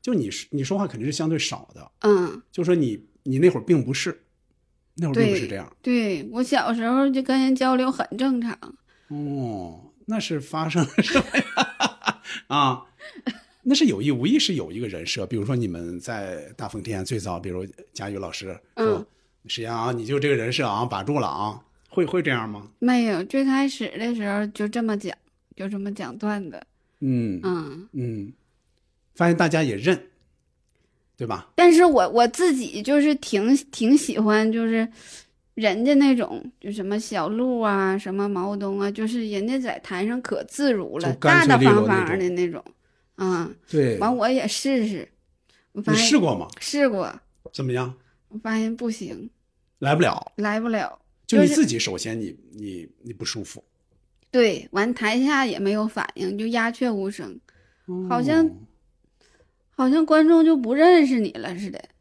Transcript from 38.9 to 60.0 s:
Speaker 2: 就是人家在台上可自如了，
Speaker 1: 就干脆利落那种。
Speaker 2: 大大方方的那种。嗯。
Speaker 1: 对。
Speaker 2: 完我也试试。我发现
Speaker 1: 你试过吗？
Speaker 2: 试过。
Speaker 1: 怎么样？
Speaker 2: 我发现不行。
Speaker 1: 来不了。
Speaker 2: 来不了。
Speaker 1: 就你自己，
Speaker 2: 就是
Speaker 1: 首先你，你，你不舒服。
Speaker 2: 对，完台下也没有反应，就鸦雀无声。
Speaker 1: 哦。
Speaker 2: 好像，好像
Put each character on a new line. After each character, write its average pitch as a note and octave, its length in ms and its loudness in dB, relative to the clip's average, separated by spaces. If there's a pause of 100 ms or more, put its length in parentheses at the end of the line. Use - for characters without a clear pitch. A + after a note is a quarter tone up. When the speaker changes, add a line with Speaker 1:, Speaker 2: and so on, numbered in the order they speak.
Speaker 2:
就 A3 160 -4
是 A3+ 240 -4
人 G#3 160 -4
家 C4 120 -2
在 B3+ 200 -6
台 F#3+ 280 -4
上 A#3+ 140 -2
可 - 240 -6
自 C#4 280 0
如 F3 260 -4
了， D3+ 140 -2
Speaker 1:
就 B2+ 60 -6
干 E4 280 6
脆 - 100 8
利 C3 80 6
落 B2+ 80 10
那 G#3 60 8
种。 - 100 4
Speaker 2:
大 F#3+ 60 4
大 F#3+ 60 2
方 F3 80 -2
方 F3+ 100 -2
的 F#3 100 0
那 F3+ 220 0
种。 D#3 140 -12 (520)
嗯。 F#3 380 -2 (140)
Speaker 1:
对。 C3 300 2
Speaker 2:
完 B3 160 0
我 A#3 140 0
也 C4 180 0
试 B3+ 400 0
试。 G3 220 -6 (640)
我 G3+ 100 -10
发 - 100 0
现 A3 80 4
Speaker 1:
你 A3+ 60 4
试 C#4+ 120 4
过 D3+ 180 2
吗？ E2 100 -8 (140)
Speaker 2:
试 C#4+ 280 0
过。 F#3 240 -4 (400)
Speaker 1:
怎 C#3+ 120 -6
么 B2+ 80 -2
样？ B2 200 -4 (360)
Speaker 2:
我 G#3+ 100 -16
发 A3 200 -4
现 A3 180 -2
不 A#3+ 120 -6
行。 A3 400 -10 (520)
Speaker 1:
来 C#3+ 160 2
不 E3 40 2
了。 - 360 0
Speaker 2:
来 G#3+ 240 -2
不 A#3 80 -4
了。 G#3+ 320 -4 (300)
Speaker 1:
就 A3 120 8
你 - 40 8
自 D4 180 6
己， B2 100 0
Speaker 2:
就 A2+ 40 -2
是 - 60 -2
Speaker 1:
首 F#2+ 120 -4
先 A2+ 240 -6
你， F#2+ 160 -10 (140)
你， F#2+ 380 -14 (140)
你 A#2+ 100 -14
不 G2+ 120 -12
舒 G#2 200 -8
服。 - 180 -18 (720)
Speaker 2:
对， A#3+ 400 2
完 G#3+ 200 0
台 A#3 320 0
下 C#4 220 2
也 - 140 -4
没 G3 100 0
有 G#3+ 160 0
反 G#3+ 280 -4
应， F#3+ 220 -6
就 G#3+ 120 -6
鸦 A#3 240 0
雀 B3 180 -2
无 G3 180 -2
声。 G3+ 300 -10 (480)
Speaker 1:
哦。 F#3 220 -6
Speaker 2:
好 A#3+ 120 0
像， D#4 280 4 (1200)
好 C4 180 0
像 D#4+ 160 4